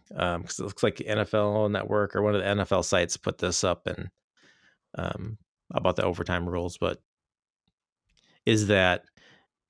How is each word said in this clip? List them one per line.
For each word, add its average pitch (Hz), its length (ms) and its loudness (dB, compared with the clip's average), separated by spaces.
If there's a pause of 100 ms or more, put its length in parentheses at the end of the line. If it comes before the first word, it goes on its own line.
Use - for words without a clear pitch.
(160)
um, 87 280 -2
'cause - 160 -10
it - 40 -6
looks 98 200 -10
like 107 220 0
N 107 140 -2
F 101 140 -2
L 104 360 2
Network 104 460 0
or 101 80 2
one 104 100 2
of 98 80 2
the 95 60 -2
N 101 120 2
F 95 120 -2
L 95 100 4
sites 90 360 0
put - 200 -6
this 90 260 -2
up 90 220 0
and, 90 240 -6 (880)
um, 110 400 -6 (360)
about 92 220 0
the - 80 0
overtime 87 460 -2
rules, 87 280 -4
but 90 240 -4 (1400)
is 107 220 4
that, 92 380 4 (640)